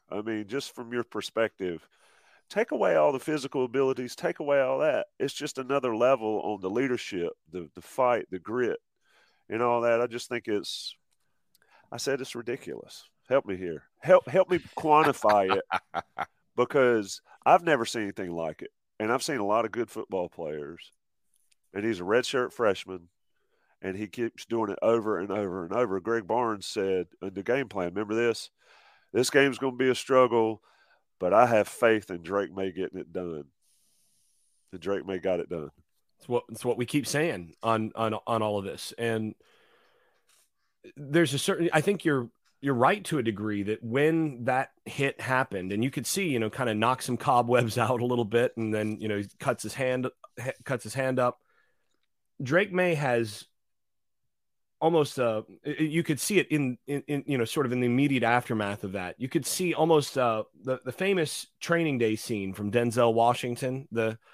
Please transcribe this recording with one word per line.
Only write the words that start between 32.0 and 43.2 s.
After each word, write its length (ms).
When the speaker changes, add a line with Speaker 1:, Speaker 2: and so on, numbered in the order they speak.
Speaker 1:
in 120
Drake 320
May 160
getting 300
it 120
done." 340
And 80
Drake 240
May 140
got 220
it 80
done. 220
Speaker 3:
It's 100
what, 200
it's 160
what 140
we 80
keep 200
saying 560
on, 340
on, 180
on 160
all 160
of 60
this. 320
And 380
there's 380
a 40
certain, 340
I 100
think 220
you're, 260
you're 140
right 320
to 120
a 40